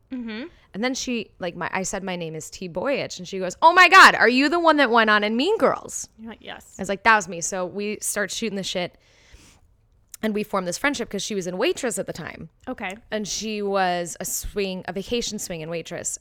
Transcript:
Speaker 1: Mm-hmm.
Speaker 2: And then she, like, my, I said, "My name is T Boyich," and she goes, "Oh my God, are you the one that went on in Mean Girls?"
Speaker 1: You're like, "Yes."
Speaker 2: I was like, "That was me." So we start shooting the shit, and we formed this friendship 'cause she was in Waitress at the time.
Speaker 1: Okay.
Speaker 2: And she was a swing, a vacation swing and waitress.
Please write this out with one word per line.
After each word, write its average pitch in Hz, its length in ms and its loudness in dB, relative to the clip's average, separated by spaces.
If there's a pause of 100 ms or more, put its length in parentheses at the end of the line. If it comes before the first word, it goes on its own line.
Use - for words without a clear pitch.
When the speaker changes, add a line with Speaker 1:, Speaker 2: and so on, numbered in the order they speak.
(120)
Speaker 1:
Mm-hmm. 233 340 -10 (280)
Speaker 2:
And 196 100 -6
then 262 100 -2
she, 247 460 -6
like, 180 160 -8
my, 170 180 -6
I 190 100 -4
said, 185 200 -6
"My 185 120 -6
name 165 200 -10
is 156 140 -14
T - 200 -12
Boyich," 185 480 -4
and 180 100 -14
she 190 120 -10
goes, 185 220 -6
"Oh 330 120 8
my 359 160 10
God, 311 260 12
are 220 140 6
you 262 200 4
the 339 100 2
one 320 180 6
that 269 120 4
went 220 200 4
on 208 140 4
in 214 120 -2
Mean 359 220 2
Girls?" - 500 0 (100)
Speaker 1:
You're 226 120 -18
like, - 120 -18
"Yes." - 380 -18
Speaker 2:
I - 20 -10
was 190 80 -6
like, 196 140 -6
"That 220 120 6
was 214 120 -2
me." 170 140 -10
So 185 240 -6
we 208 360 -6
start 202 300 -6
shooting - 240 -6
the 202 80 -6
shit, - 340 -6 (1200)
and 220 120 -2
we 208 100 -4
formed 185 240 -4
this 175 100 -6
friendship 262 320 -4
'cause 196 120 -8
she - 140 -6
was 180 120 -4
in 185 100 -6
Waitress 254 420 -2
at - 80 -8
the 170 60 -10
time. - 360 -12 (200)
Speaker 1:
Okay. 208 220 -10 (180)
Speaker 2:
And 214 180 -6
she 214 340 -6
was 180 600 -2
a 185 40 -8
swing, 190 640 -6
a 180 60 -8
vacation 214 460 -6
swing 170 220 -10
and 156 100 -10
waitress. 170 500 -8